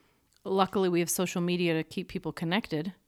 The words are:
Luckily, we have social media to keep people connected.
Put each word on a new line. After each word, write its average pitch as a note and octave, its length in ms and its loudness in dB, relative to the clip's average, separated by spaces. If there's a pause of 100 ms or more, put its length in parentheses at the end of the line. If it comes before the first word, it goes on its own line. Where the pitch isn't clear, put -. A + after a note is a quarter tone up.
(460)
Luckily, F#3+ 440 2
we F3 100 2
have E3+ 100 0
social F3+ 320 0
media F3 320 2
to D#3+ 100 2
keep - 260 -8
people D#3+ 240 -6
connected. E3+ 600 -2 (140)